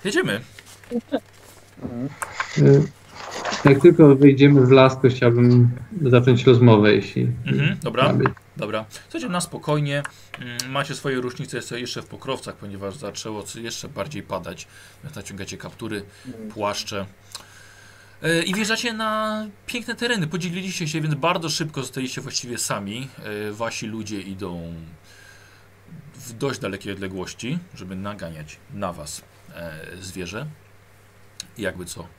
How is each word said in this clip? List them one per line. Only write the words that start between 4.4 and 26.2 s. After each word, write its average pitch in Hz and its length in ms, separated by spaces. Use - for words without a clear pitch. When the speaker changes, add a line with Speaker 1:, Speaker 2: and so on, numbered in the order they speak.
Speaker 2:
w 123 60
las, 131 300
to 127 80
chciałbym 120 600
zacząć 123 400
rozmowę, 113 480
jeśli - 280
Speaker 1:
Mhm, 139 380
dobra. 120 200
Speaker 2:
ma 135 100
być. 127 140
Speaker 1:
Dobra. 107 280
Słuchajcie, 294 260
na 180 120
spokojnie. 143 600
Mm, 123 180
macie 139 240
swoje 131 260
rusznice 127 360
jeszcze, 120 220
jeszcze 120 220
w - 40
pokrowcach, 117 500
ponieważ 98 400
zaczęło 104 480
co-, 113 160
jeszcze 117 300
bardziej 98 340
padać. 87 440
Więc - 120
naciągacie 98 420
kaptury, 104 460
Speaker 3:
Mhm. 113 240
Speaker 1:
płaszcze. 101 540
E, 165 200
i 185 100
wjeżdżacie 220 400
na 214 500
piękne 233 300
tereny. 226 320
Podzieliliście 180 600
się, 156 140
więc 156 140
bardzo 165 340
szybko 151 320
zostaliście 127 400
właściwie 120 360
sami. 113 500
E, - 20
wasi 113 360
ludzie 104 340
idą 90 520
w - 180